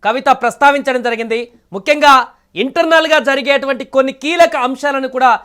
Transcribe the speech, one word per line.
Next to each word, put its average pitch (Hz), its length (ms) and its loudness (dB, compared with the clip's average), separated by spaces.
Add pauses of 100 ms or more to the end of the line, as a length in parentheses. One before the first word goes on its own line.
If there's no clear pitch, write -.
కవిత 233 240 -2
ప్రస్తావించడం 269 720 0
జరిగింది. 233 500 -6 (200)
ముఖ్యంగా 269 560 2 (280)
ఇంటర్నల్గా 320 600 0
జరిగేటువంటి 269 680 -2
కొన్ని 269 280 -2
కీలక 330 440 0
అంశాలను 269 520 -4
కూడా 254 360 2